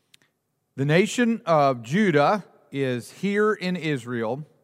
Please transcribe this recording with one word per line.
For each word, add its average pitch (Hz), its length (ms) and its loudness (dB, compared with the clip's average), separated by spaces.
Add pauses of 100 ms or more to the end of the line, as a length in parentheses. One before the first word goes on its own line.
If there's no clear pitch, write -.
(760)
The 131 80 -2
nation 214 640 2
of 139 360 2
Judah 165 600 2 (280)
is 127 380 -4
here 208 440 0
in 180 240 -4
Israel, 123 680 -4 (180)